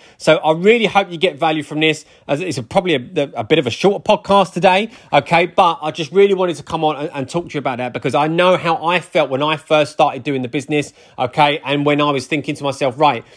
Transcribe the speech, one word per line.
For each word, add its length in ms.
So 180
I 160
really 320
hope 260
you 60
get 200
value 260
from 180
this. 240
As 120
it's 180
a, 40
probably 320
a, 60
a, 240
a 40
bit 140
of 80
a 40
shorter 320
podcast 500
today, 380
okay? 340
But 340
I 100
just 220
really 220
wanted 220
to 60
come 220
on 120
and, 180
and 140
talk 200
to 60
you 40
about 200
that 140
because 220
I 140
know 280
how 280
I 160
felt 300
when 120
I 140
first 360
started 300
doing 200
the 60
business, 440
okay? 460
And 220
when 140
I 100
was 160
thinking 300
to 80
myself, 340
"Right, 260